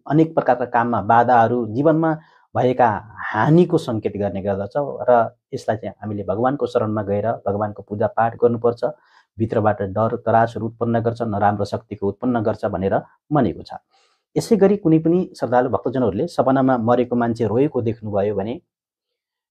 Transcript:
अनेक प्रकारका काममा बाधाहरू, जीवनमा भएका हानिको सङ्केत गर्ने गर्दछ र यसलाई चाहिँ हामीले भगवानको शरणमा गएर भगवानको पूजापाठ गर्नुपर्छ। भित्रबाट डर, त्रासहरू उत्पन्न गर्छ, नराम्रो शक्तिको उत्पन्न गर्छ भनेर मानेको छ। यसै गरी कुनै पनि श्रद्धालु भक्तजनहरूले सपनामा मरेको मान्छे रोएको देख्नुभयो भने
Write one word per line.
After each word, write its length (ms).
अनेक 280
प्रकारका 300
काममा 380
बाधाहरू, 640
जीवनमा 520
भएका 460
हानिको 600
सङ्केत 380
गर्ने 260
गर्दछ 340
र 600
यसलाई 220
चाहिँ 240
हामीले 240
भगवानको 420
शरणमा 360
गएर 300
भगवानको 500
पूजापाठ 540
गर्नुपर्छ। 480
भित्रबाट 440
डर, 340
त्रासहरू 500
उत्पन्न 340
गर्छ, 220
नराम्रो 420
शक्तिको 440
उत्पन्न 340
गर्छ 220
भनेर 360
मानेको 300
छ। 100
यसै 200
गरी 200
कुनै 220
पनि 400
श्रद्धालु 320
भक्तजनहरूले 560
सपनामा 520
मरेको 380
मान्छे 300
रोएको 360
देख्नुभयो 520
भने 260